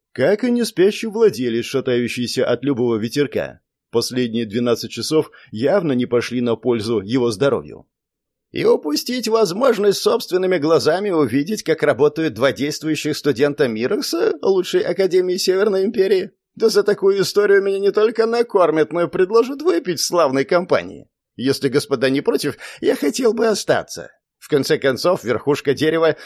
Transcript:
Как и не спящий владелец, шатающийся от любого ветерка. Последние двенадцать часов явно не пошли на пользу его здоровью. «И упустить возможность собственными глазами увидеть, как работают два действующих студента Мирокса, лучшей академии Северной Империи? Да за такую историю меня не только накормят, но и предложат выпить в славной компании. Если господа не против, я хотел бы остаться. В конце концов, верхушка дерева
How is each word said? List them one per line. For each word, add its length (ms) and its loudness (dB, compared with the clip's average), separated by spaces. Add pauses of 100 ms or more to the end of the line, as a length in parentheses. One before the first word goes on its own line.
(140)
Как 300 0
и 80 0
не 140 0
спящий 420 0
владелец, 580 0
шатающийся 800 -2
от 180 0
любого 320 0
ветерка. 640 -4 (300)
Последние 540 -2
двенадцать 460 -2
часов 400 -2 (200)
явно 400 0
не 140 0
пошли 340 -2
на 160 0
пользу 460 -2
его 280 0
здоровью. 580 -4 (640)
«И 120 -4
упустить 640 0
возможность 720 2
собственными 580 0
глазами 520 2
увидеть, 540 0
как 200 0
работают 500 2
два 200 0
действующих 640 -4
студента 500 0
Мирокса, 720 -2
лучшей 400 0
академии 540 0
Северной 480 0
Империи? 480 0 (240)
Да 140 2
за 140 4
такую 380 2
историю 400 2
меня 180 -2
не 120 2
только 340 2
накормят, 680 2
но 100 0
и 60 -2
предложат 520 2
выпить 380 0
в 60 -2
славной 400 2
компании. 640 -2 (280)
Если 340 -2
господа 400 0
не 120 0
против, 360 -2 (220)
я 160 0
хотел 380 0
бы 140 0
остаться. 640 -2 (280)
В 100 -20
конце 300 0
концов, 460 0
верхушка 500 -2
дерева 420 0 (100)